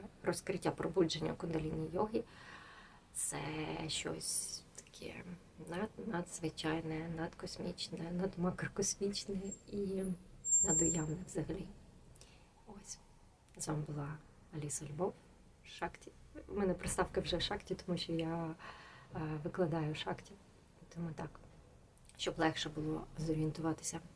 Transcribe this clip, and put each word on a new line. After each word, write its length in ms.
розкриття 480
пробудження 640
кундаліні 580
йоги, 320
це 260
щось 760
таке 500
над-, 380
надзвичайне, 1040
надкосмічне, 1040
надмакрокосмічне 1300
і 300
надуявне 520
взагалі. 400
Ось. 320
З 100
вами 200
була 300
Аліса 300
Любов, 300
Шакті. 480
У 100
мене 160
приставка 460
вже 200
Шакті, 340
тому 240
що 140
я, 420
е, 60
викладаю 500
Шакті. 380
Тому 200
так, 260
щоб 220
легше 300
було 380
зорієнтуватися 840